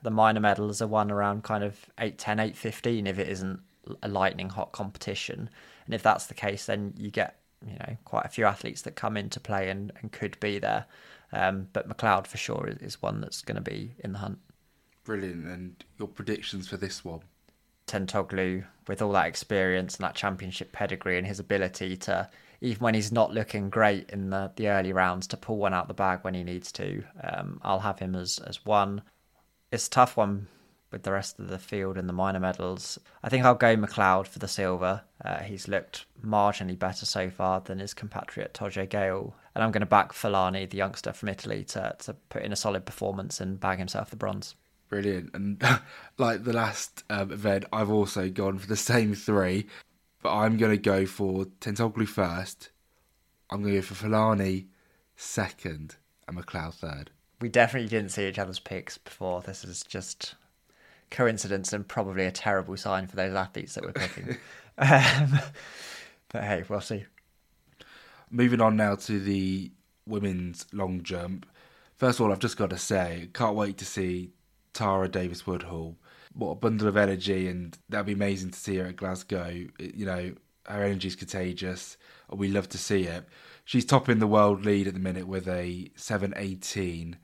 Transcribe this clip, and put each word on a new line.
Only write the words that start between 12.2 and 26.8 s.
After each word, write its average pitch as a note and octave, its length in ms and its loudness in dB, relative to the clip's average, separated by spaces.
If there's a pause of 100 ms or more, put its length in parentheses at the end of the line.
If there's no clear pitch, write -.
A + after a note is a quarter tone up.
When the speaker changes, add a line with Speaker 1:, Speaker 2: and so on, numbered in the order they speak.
Speaker 1:
for - 100 -12
sure - 320 -4
is, - 100 -6
is - 240 -12
one G#1 180 -2
that's - 220 -10
gonna G2+ 180 -6
be G#2 380 -8
in F#2+ 140 -8
the G2+ 60 -8
hunt. G2+ 200 -8 (680)
Speaker 2:
Brilliant. F#2 420 -6
And F2+ 380 -12 (140)
your G#2 80 -8
predictions G2+ 640 -8
for G2 80 -10
this F#2+ 280 -8
one? E2 180 -10 (680)
Speaker 1:
Tentoglou, F#2+ 760 -2 (220)
with G#2 160 -4
all G#2 100 2
that F2 140 6
experience F#2 720 0
and G2 80 -8
that F2 100 -2
championship F#2 560 -6
pedigree F#2 480 -2
and F#2 80 -2
his G2+ 140 -6
ability F#2 560 0
to, F2+ 340 -2 (300)
even A#2 180 -2
when A2+ 160 4
he's G#2+ 160 2
not A2+ 240 4
looking G#2 340 -2
great G#2 420 4
in G2 200 -4
the, F#2+ 240 -2
the G#2+ 140 0
early F#2+ 240 4
rounds, F#2 340 4
to - 100 -8
pull A2 200 -6
one G2 180 2
out F2+ 140 0
the F#2+ 60 -8
bag F#2 280 0
when F#2 120 -4
he F2+ 100 -4
needs F2+ 260 -8
to. G2 320 -6 (220)